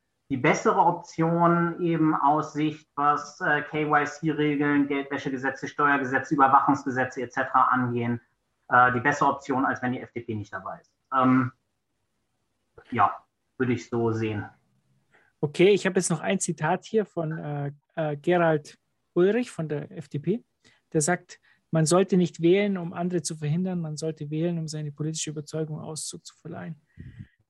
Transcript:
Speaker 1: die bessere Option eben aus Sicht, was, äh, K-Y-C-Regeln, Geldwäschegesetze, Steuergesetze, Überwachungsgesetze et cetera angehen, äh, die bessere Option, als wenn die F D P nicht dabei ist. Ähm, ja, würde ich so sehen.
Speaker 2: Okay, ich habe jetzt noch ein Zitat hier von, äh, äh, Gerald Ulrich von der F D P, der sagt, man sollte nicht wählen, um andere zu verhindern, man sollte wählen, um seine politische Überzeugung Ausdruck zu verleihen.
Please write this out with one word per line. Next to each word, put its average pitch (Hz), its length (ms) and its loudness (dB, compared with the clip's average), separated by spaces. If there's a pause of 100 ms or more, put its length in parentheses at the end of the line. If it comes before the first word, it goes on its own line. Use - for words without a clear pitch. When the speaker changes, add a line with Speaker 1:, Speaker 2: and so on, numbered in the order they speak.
(300)
Speaker 1:
die 139 60 -4
bessere 190 440 2
Option 170 1000 2
eben 160 340 2
aus 147 360 0
Sicht, 147 440 -4
was, 143 440 0
äh, 151 220 0
K-Y-C-Regeln, 147 1300 0
Geldwäschegesetze, 139 800 -4
Steuergesetze, 135 640 0
Überwachungsgesetze 135 880 4
et 120 100 -8
cetera 131 380 2
angehen, 120 500 0 (480)
äh, 123 240 6
die 120 80 -2
bessere 143 300 2
Option, 135 340 -2
als 135 180 -2
wenn 123 120 -2
die 131 80 -6
F 117 100 -16
D - 80 -10
P 117 160 -6
nicht 104 160 -10
dabei 92 300 -12
ist. - 100 -20 (240)
Ähm, 127 380 2 (1400)
ja, 104 240 2 (420)
würde 127 160 2
ich 113 140 -6
so 117 240 0
sehen. 110 320 -2 (1000)
Speaker 2:
Okay, 170 280 4
ich 202 160 2
habe 185 120 -2
jetzt 180 120 0
noch 160 100 -2
ein 196 200 -4
Zitat 170 440 -2
hier 220 220 -2
von, 160 320 -6
äh, 147 340 -6 (240)
äh, 151 220 -4
Gerald 165 600 2 (360)
Ulrich 208 380 2
von 160 180 -6
der 147 220 -8
F 175 160 -14
D - 120 -8
P, 175 240 -2 (500)
der 160 80 2
sagt, 175 380 -4 (320)
man 160 140 2
sollte 190 320 4
nicht 170 240 0
wählen, 196 360 2
um 170 160 -8
andere 175 280 -4
zu - 140 -8
verhindern, 170 440 -2
man 156 160 -6
sollte 156 360 -8
wählen, 165 260 -2
um 160 100 -6
seine 151 240 -8
politische 156 380 -6
Überzeugung 156 500 -8
Ausdruck 160 460 -12
zu - 100 -20
verleihen. 170 460 -14 (680)